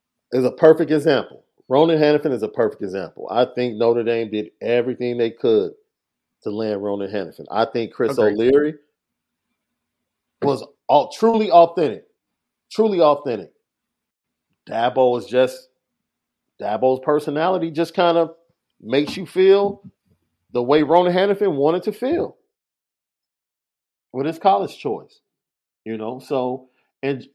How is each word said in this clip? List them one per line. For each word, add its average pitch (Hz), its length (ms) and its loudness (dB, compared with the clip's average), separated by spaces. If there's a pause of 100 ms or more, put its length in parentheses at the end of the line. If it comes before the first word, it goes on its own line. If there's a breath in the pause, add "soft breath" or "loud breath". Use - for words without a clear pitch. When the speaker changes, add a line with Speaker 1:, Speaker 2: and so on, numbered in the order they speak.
(320)
Speaker 1:
is 127 140 0
a 123 60 2
perfect 160 400 4
example. 143 520 0 (240)
Ronan 156 320 2
Hannafin 151 320 2
is 110 120 -4
a 107 40 -4
perfect 110 340 -4
example. 92 480 -10
I 120 160 2
think 123 320 -6
Notre 117 260 0
Dame 113 280 -4
did 107 200 -6 (100)
everything 120 560 -2
they 117 140 0
could 107 420 0 (680)
to 110 60 -8
land 104 340 -6
Ronan 101 280 -6
Hannafin. 87 400 -10
I 110 140 0
think 113 280 -6
Chris 131 240 -2
Speaker 2:
Agreed. 107 160 2
Speaker 1:
O'Leary 139 400 0 (1700)
was 139 220 -2 (260)
au-, 143 240 2
truly 220 380 0
authentic, 165 540 4 (640)
truly 202 300 0
authentic. 135 500 0 (1160)
Dabo 123 440 0
was 120 160 -6
just, 127 420 -2 (880)
Dabo's 127 440 0
personality 160 680 -2
just 160 220 -4
kind 175 240 2
of 165 180 0 (460)
makes 135 340 -2
you 190 100 -10
feel 196 560 2 (720)
the 123 100 -2
way 143 220 2
Ronan 175 300 2
Hannafin 196 420 0
wanted 160 280 0
to 214 100 -4
feel - 420 -6 (1800)
with 135 140 -6
his 160 140 -6
college 196 380 0
choice, - 440 -8 (640)
you 110 120 -8
know? 117 220 -10
So, 127 480 -4 (340 soft breath)
and 135 340 -6